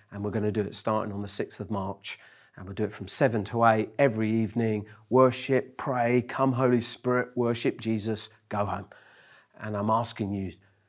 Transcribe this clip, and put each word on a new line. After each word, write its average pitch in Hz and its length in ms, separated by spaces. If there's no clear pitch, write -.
and 101 120
we're 104 80
gonna 107 220
do 107 80
it 101 140
starting 107 360
on 101 120
the 101 60
sixth - 320
of 101 100
March. 98 480
And 98 120
we'll 98 80
do 107 100
it 101 80
from 95 160
seven 113 360
to 117 200
eight 110 340
every 110 320
evening. 110 560
Worship, 127 720
pray, 123 420
come 135 320
Holy 123 300
Spirit, - 520
worship 120 460
Jesus, 110 480
go 104 160
home. 95 240
And 107 160
I'm 101 140
asking 110 460
you 95 180